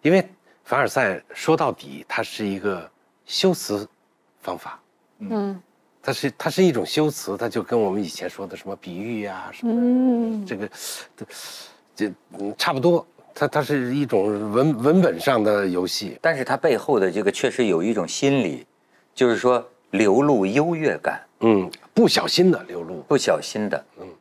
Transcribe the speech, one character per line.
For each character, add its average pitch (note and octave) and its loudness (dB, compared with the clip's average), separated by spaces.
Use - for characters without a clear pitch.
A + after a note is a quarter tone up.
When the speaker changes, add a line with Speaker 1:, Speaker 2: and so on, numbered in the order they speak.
Speaker 1:
因 D3+ 4
为 F#3+ 4
凡 B2+ -2
尔 B2+ 2
赛 A2+ 0
说 - 2
到 D3 0
底 C#2+ -12
它 - -4
是 - -6
一 G2 -4
个 F#2+ -4
修 - 2
辞 G#2 -4
方 F2+ -6
法。 - -16
Speaker 2:
嗯。 G3+ -6
Speaker 1:
它 C3+ -4
是， C3+ -4
它 - -4
是 F#3+ 2
一 F3+ 6
种 A2 -2
修 D3+ 0
辞， G2+ -8
它 A2+ -4
就 A2 -4
跟 A#2 0
我 G#2 2
们 G2+ 0
以 F#2 -4
前 F2+ -8
说 G2 -12
的 F#2+ -16
什 - -16
么 G2 -10
比 F2 -14
喻 G#2+ -8
呀， F#2+ -10
什 - -6
么 A3+ 0
Speaker 2:
嗯。 A#3+ 2
Speaker 1:
这 C#3+ -6
个， G#2 -8
这， A2 -14
这， G#2 -4
嗯， G#2 -6
差 - -2
不 C3+ -2
多。 E3+ 2
它， D3 -2
它 D3+ 0
是 B2+ -2
一 C#3+ 0
种 G#2 0
文-， C3+ 2
文 E3 6
本 F2+ 2
上 B2 2
的 G#2 2
游 F2+ 0
戏。 F#2 -8
Speaker 3:
但 D#3+ 2
是 C3 -4
它 B2+ -2
背 C3 2
后 C#3 2
的 F#2+ 2
这 G2+ -2
个 G2 2
确 - -2
实 A#2+ 0
有 F2 2
一 A2+ 0
种 F#2 -2
心 C#3 0
理， D2 -4
就 B2 4
是 A2+ 2
说 B2 2
流 G#2 4
露 C3+ 4
优 C#3+ 2
越 D3 -2
感。 - -4
Speaker 1:
嗯， G2+ 4
不 A3 6
小 - 2
心 F3+ 4
的 - 2
流 F2+ -10
露。 E2+ -10
Speaker 3:
不 D3 2
小 D#2+ 2
心 G#2 -6
的。 D#2 -6
Speaker 1:
嗯。 F#2+ -14